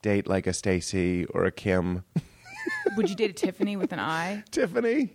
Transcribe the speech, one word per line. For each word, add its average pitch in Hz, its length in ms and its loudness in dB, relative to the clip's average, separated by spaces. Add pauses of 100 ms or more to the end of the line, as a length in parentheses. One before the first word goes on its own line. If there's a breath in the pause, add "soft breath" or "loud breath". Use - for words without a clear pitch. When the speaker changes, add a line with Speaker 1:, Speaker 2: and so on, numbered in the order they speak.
Speaker 1:
date, 101 260 2
like, 92 200 2
a 92 60 0
Stacy 90 720 0
or 87 180 0
a 95 80 4
Kim. 90 540 0 (100)
<laughs> - 800 -4
Speaker 2:
Would 202 140 2
you 196 80 -4
date 214 140 0
a - 20 -14
Tiffany 202 420 -2
with - 160 -2
an 175 80 -4
I? 165 500 -2
Speaker 1:
Tiffany? 240 640 0